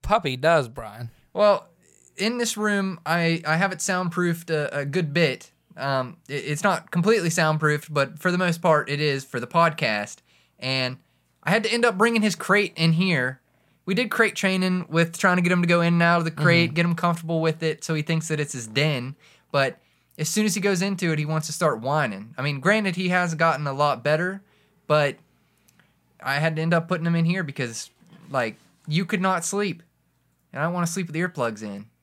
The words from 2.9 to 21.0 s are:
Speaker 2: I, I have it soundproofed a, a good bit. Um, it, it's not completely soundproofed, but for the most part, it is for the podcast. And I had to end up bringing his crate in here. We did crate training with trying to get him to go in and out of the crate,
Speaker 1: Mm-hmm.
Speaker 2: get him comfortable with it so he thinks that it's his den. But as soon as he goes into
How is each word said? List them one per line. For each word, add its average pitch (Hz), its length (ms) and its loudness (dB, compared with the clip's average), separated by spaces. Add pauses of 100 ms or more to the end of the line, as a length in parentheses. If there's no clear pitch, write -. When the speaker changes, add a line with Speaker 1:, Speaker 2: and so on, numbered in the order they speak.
Speaker 2:
I, 165 400 2
I 156 120 2
have 190 160 2
it - 80 -10
soundproofed 175 680 -2
a, 147 300 -2
a 139 60 -4
good 143 280 -2
bit. 147 380 0 (240)
Um, 131 420 -2 (120)
it, 127 160 -6
it's 147 180 -4
not 190 280 -2
completely 175 380 2
soundproofed, 156 640 0
but 143 260 -2
for 180 120 0
the 180 60 0
most 175 240 0
part, 156 280 2
it 147 120 -2
is 139 240 0
for 123 160 -6
the 120 60 -8
podcast. 151 720 0 (420)
And 131 380 -4 (460)
I 165 80 0
had 214 120 2
to 202 80 -2
end 233 140 2
up 202 120 2
bringing 226 240 2
his 208 140 2
crate 202 400 0
in 165 160 2
here. 156 480 0 (460)
We 190 100 -2
did 233 140 0
crate 220 260 0
training 185 520 0
with 165 300 0
trying 180 180 4
to 180 60 2
get 175 100 2
him 180 100 2
to 170 60 2
go 175 140 4
in 170 140 4
and 170 60 4
out 170 180 4
of 165 40 0
the 160 80 -2
crate, 170 380 4
Speaker 1:
Mm-hmm. 147 60 -8
Speaker 2:
get 170 100 2
him 170 100 0
comfortable 165 460 -2
with 160 200 0
it 160 220 -4
so 165 100 -4
he 151 80 -2
thinks 160 280 -2
that 151 100 -2
it's 147 140 -4
his 120 120 -8
den. 131 520 -2 (340)
But 135 260 0 (400)
as 151 120 -2
soon 214 160 2
as 185 100 2
he 196 60 -4
goes 190 200 2
into 190 300 -2